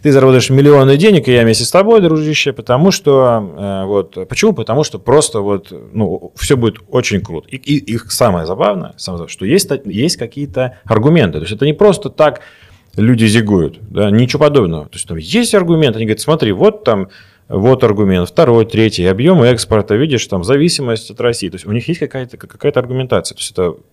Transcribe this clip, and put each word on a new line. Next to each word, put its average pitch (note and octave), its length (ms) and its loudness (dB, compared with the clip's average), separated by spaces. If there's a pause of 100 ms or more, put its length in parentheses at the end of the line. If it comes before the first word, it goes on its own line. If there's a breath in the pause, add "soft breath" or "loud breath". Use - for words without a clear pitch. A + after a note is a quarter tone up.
Ты D3 100 2
заработаешь C3 380 4
миллионы C#3 480 6
денег, F3 320 4
и - 20 2
я A#2+ 120 4
вместе A2+ 200 2
с - 80 -6
тобой, G#3 300 4
дружище, D#3 500 0
потому C#3+ 400 0
что, A#2+ 680 0
э, G2 280 -6
вот, F#2+ 420 -2
почему? G#3 240 0
Потому A#2+ 320 -2
что G#2+ 160 -8
просто C#3+ 400 0
вот, G2 320 -4
ну, F2 640 -6
всё - 220 0
будет A2+ 180 -2 (140)
очень A2 320 -2
круто». D#2+ 260 -12
И, - 80 -14
и, C#3+ 220 -4
и A2+ 200 -6 (120)
самое F2+ 360 0
забавное, G2+ 520 -4
самое F2+ 220 -12
забавное, E2 120 -14
что - 140 -12
есть E3 240 -2
та-, C#3 160 -4
есть G#2+ 320 -4
какие-то B2+ 680 -8
аргументы. A2+ 560 2
То D#2 60 -8
есть G2+ 80 -10
это A#2+ 120 -4
не D3+ 60 0
просто D#3+ 380 0
так D3 320 0 (560 soft breath)
люди A2+ 300 2
зигуют, G#2 520 0 (100)
да, G2+ 220 -2
ничего B2+ 300 2
подобного. G2 460 0
То - 80 -20
есть - 120 -14
там E2+ 80 -10
есть F3+ 400 -2
аргумент, D#3+ 400 2
они A2+ 80 -4
говорят: G#2+ 160 -2
«Смотри, C#3+ 320 -2
вот G3 320 0
там, G3 240 0 (400 soft breath)
вот B2+ 380 2
аргумент, G2 420 0
второй, A#2 380 2
третий, G#2+ 400 -2
объём B2+ 360 2
экспорта, A2 540 0
видишь, C3+ 320 -2
там F#2 160 -6
зависимость C3 680 -2
от G#2+ 100 -14
России». A#2 260 -4
То F2 80 -10
есть F2+ 100 -16
у G#2 60 -8
них A#2 160 -4
есть F3 140 -6
какая-то, C3 340 -10
какая-то - 460 -4
аргументация. A#2+ 540 -4
То - 40 -20
есть - 120 -12
это F2 240 -4 (180)